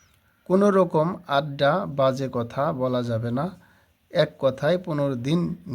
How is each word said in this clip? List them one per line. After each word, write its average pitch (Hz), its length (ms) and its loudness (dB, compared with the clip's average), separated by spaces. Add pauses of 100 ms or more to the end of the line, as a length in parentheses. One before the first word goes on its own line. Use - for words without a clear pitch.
(460)
কোনো 196 260 4
রকম 180 440 2 (120)
আড্ডা, 143 580 0
বাজে 135 460 0
কথা 127 420 -2
বলা 127 300 -2
যাবে 117 280 -2
না। 143 180 -2 (600)
এক 151 300 0
কথায়, 143 380 0
পনেরো 147 380 -2
দিন 160 400 -2 (200)